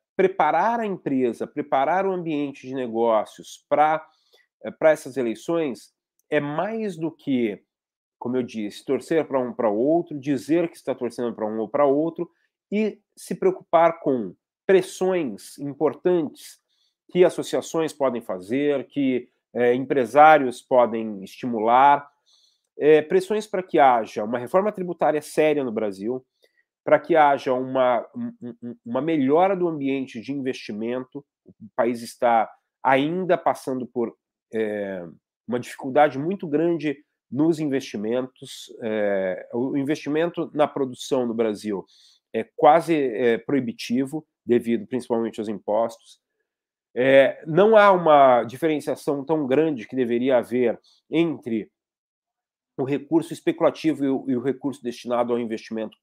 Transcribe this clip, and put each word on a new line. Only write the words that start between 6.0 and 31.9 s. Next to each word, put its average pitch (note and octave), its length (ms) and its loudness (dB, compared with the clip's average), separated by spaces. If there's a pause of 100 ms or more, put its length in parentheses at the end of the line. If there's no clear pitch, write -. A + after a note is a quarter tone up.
é D3+ 100 0
mais F3+ 580 -6
do D#3 140 -4
que, A#2+ 520 -2 (560)
como B2 180 -4
eu B2+ 60 -2
disse, G#2+ 420 -10
torcer D3 420 -2
pra C3+ 120 -2
um B2 140 -4
pra A#2 160 0
outro, D3 500 0
dizer D3 500 -2
que - 80 -20
está - 160 -6
torcendo A#2+ 400 -6
pra G#2+ 120 -6
um A2 140 -6
ou G#2+ 100 -4
pra D3 160 2
outro D#3+ 440 0 (420)
e G#3 300 -2 (140)
se - 200 -10
preocupar E3+ 640 2
com A#2+ 360 -2 (300)
pressões F#3 920 -2
importantes D3 1040 -2 (500)
que F3+ 160 4
associações D#3 640 -2
podem A#2+ 300 -2
fazer, B2 640 -4
que, C3 420 -2 (240)
é, A#2+ 200 2
empresários C3+ 880 4
podem A2+ 600 0
estimular, B2 880 2 (680)
é, D3+ 220 6
pressões F#3 440 -2
pra F#3 160 -6
que F3+ 160 -2
haja A#2+ 460 4
uma A#2+ 160 -4
reforma F#3 320 -2
tributária E3+ 500 -2
séria D3+ 420 0
no B2 80 -4
Brasil, G#2+ 540 -6 (580)
pra D3+ 160 4
que - 160 0
haja C#3+ 380 4
uma, B2+ 640 0
um, A#2+ 260 -8
um, A#2+ 220 -14
um, A#2+ 120 -12 (100)
uma B2 160 -4
melhora D#3+ 540 2
do F3+ 120 -2
ambiente C3+ 520 -6
de A#2 120 -10
investimento. B2+ 920 -8 (220)
O F#2+ 80 -20 (220)
país A#2+ 260 -2